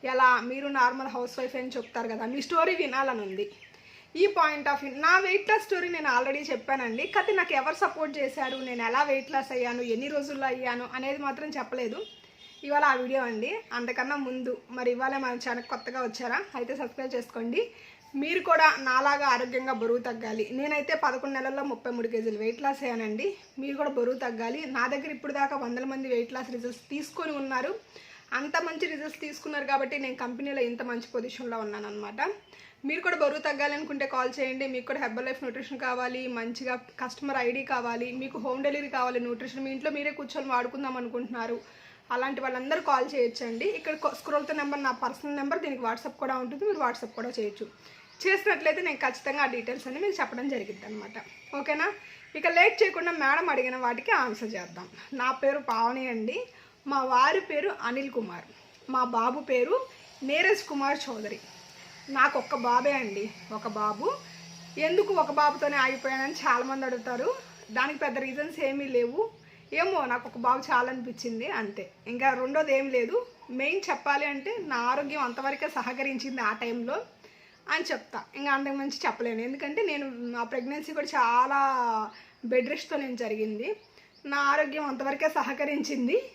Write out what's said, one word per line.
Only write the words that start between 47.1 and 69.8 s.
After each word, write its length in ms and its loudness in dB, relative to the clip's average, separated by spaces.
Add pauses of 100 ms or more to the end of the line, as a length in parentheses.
కూడా 300 -6
చేయొచ్చు. 560 -8 (300)
చేసినట్లయితే 560 2
నేను 140 -2
ఖచ్చితంగా 460 -2
ఆ 40 4
డీటెయిల్స్ 400 -4
అన్నీ 140 -6
మీకు 200 0
చెప్పడం 280 -2
జరిగిద్ది 380 -6
అనమాట. 260 -10 (440)
ఓకేనా? 360 0 (440)
ఇక 100 -2
లేట్ 360 6
చేయకుండా 300 2
మేడం 360 4
అడిగిన 280 2
వాటికి 340 0
ఆన్సర్ 440 2
చేద్దాం. 340 -10 (240)
నా 200 0
పేరు 260 4
పావని 500 0
అండి, 380 -2 (400)
మా 180 2
వారి 360 6
పేరు 300 0 (120)
అనిల్ 280 -2
కుమార్, 340 -4 (460)
మా 140 4
బాబు 360 2
పేరు 460 2 (360)
నీరజ్ 420 4
కుమార్ 340 0 (120)
చౌదరి. 300 -8 (720)
నాకు 280 4
ఒక్క 160 -2
బాబే 380 4
అండి, 380 -2 (220)
ఒక 160 -6
బాబు. 440 0 (640)
ఎందుకు 360 4
ఒక 160 4
బాబుతోనే 460 4
ఆగిపోయానని 560 0
చాలామంది 540 0
అడుగుతారు. 480 -2 (360)
దానికి 280 0
పెద్ద 200 -2
రీజన్స్ 420 -6
ఏమీ 240 0
లేవు. 460 2 (420)
ఏమో 320 2